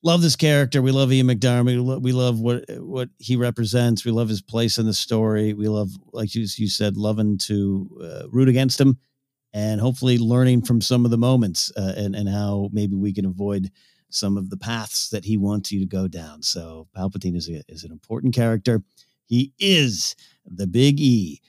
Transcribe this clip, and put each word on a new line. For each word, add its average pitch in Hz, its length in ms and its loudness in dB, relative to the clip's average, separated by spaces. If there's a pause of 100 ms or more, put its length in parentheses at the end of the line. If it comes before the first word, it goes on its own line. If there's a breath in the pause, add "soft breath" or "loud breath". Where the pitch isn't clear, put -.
love 170 200 4
this 156 140 4
character. 143 460 2
We 131 100 4
love 135 180 4
Ian 131 180 4
McDiarmid. 120 360 2
We 123 140 2
lo-, 131 200 -2
we 127 140 0
love 123 280 0
what, 120 240 -2 (140)
what 127 300 -8 (100)
he 120 180 -2
represents. 120 680 0
We 120 80 -2
love 113 160 0
his 104 140 -4
place 117 360 -2
in 110 80 0
the 107 60 0
story. 107 640 0
We 107 140 -2
love, 104 220 -2 (220)
like 107 220 -6
you, 117 80 -2
you 104 260 -4
said, 101 280 -2
loving 104 420 0
to, 98 680 -2
uh, 82 240 -12
root 131 200 4
against 131 320 2
him 135 180 6 (560)
and 107 260 -2
hopefully 127 380 2
learning 123 440 4
from 117 180 2
some 120 240 2
of 120 60 2
the 117 80 2
moments, 117 580 0
uh, 95 200 -2
and, 101 180 -4
and 101 140 -4
how 101 440 -2
maybe 101 220 -2
we 98 180 -2
can 98 120 -2
avoid 101 460 -2 (400 soft breath)
some 101 260 -2
of 95 140 -6
the 98 80 -10
paths 113 500 -6
that 101 160 -8
he 107 120 0
wants 101 360 -2
you 98 80 -2
to 95 60 -2
go 95 200 -2
down. 80 360 -12
So 80 440 -8 (100)
Palpatine 95 400 -4
is 82 120 -6
a, 80 180 -10
is 80 160 -18
an 82 100 -16
important 117 420 -4
character. 113 480 0 (420 soft breath)
He 127 340 0
is 156 560 2 (300 soft breath)
the 92 220 -6
big 135 340 4
E 110 480 2